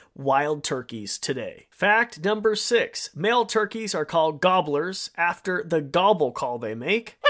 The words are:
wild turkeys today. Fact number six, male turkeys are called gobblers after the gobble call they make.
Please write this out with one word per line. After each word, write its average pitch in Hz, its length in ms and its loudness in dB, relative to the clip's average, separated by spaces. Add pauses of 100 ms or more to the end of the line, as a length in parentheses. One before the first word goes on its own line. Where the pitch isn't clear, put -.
(160)
wild 139 480 0
turkeys 120 560 -6
today. 123 500 -6
Fact 208 560 0
number 214 300 0
six, - 600 -2
male 226 300 0
turkeys 214 480 -2
are 160 100 -2
called 156 380 0
gobblers 180 760 2
after 175 480 -2
the 160 180 0
gobble 165 500 2
call 123 260 -2
they 113 160 2
make. 180 460 -4 (100)